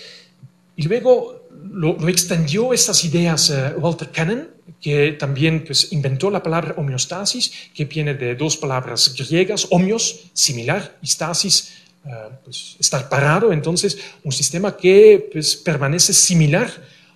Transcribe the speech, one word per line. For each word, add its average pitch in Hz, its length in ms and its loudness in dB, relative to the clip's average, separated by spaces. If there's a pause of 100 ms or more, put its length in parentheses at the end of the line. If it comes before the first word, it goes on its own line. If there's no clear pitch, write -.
(760)
Y 156 60 -6
luego 233 640 0 (240)
lo, 175 240 -2
lo 147 120 -2
extendió 180 640 0
estas 208 320 2
ideas, 165 460 2
eh, 139 260 -2
Walter 165 340 -4
Cannon, 214 380 -4 (320)
que 147 320 0
también, 151 520 -2
pues, - 280 -2
inventó 139 380 0
la 196 120 -2
palabra 165 340 -4
homeostasis, 170 760 -4 (220)
que 151 120 -6
viene 147 280 -4
de 123 200 -4
dos 147 220 -2
palabras 127 600 -2
griegas, 185 540 -2
homeos, 190 600 0
similar, 147 680 -4
y 151 60 -14
stasis, - 680 -2 (300)
eh, 139 60 -14 (340)
pues, - 340 -16
estar - 300 -2
parado. 151 440 2
Entonces, 165 440 -2 (280)
un 143 80 -4
sistema 175 440 -2
que, 202 560 8
pues, 151 240 -2
permanece 151 560 0
similar, 170 580 4 (460)